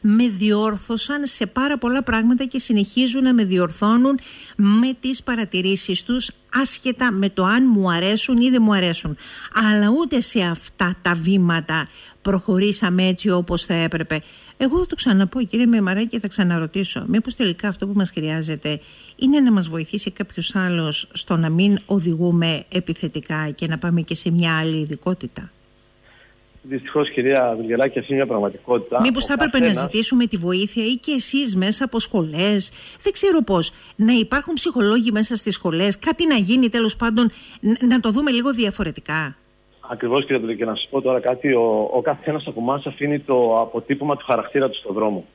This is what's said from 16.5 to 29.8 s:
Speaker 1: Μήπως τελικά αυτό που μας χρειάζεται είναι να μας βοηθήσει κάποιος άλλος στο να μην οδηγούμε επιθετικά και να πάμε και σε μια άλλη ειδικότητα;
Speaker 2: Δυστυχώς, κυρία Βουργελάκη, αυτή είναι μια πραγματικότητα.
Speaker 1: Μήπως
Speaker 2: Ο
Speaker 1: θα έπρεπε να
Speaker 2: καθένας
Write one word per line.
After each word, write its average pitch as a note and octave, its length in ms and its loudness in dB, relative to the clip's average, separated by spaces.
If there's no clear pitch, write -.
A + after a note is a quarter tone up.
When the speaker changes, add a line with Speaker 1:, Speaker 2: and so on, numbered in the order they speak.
Speaker 1:
Μήπως A3+ 280 0
τελικά G3 320 -2
αυτό G3 200 -6
που G3+ 80 -6
μας F#3+ 140 2
χρειάζεται D#3 720 -4
είναι C#4 240 2
να B3 120 6
μας F#3 180 2
βοηθήσει D#3+ 420 -6
κάποιος - 440 -6
άλλος E3+ 580 -2
στο - 240 -2
να D#3+ 120 2
μην F#3+ 360 4
οδηγούμε E3+ 840 0
επιθετικά D#3 800 -6
και D#3 180 -8
να D#3+ 100 -4
πάμε E3+ 240 0
και D#3+ 140 -6
σε E3 160 -2
μια E3 260 2
άλλη D#3+ 200 -2
ειδικότητα; D#3 760 -6
Speaker 2:
Δυστυχώς, C3+ 480 -4
κυρία B2+ 440 2
Βουργελάκη, A#2 440 -2
αυτή - 140 -8
είναι C3+ 80 0
μια C3 100 -2
πραγματικότητα. G#2 680 -2
Speaker 1:
Μήπως B3+ 220 0
Speaker 2:
Ο - 40 -4
Speaker 1:
θα C#4+ 60 -2
έπρεπε C#4 260 0
να A#3+ 60 4
Speaker 2:
καθένας D#3 260 0